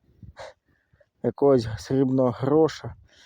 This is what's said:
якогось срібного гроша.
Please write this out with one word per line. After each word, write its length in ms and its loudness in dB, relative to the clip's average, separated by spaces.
якогось 460 2
срібного 520 0
гроша. 640 0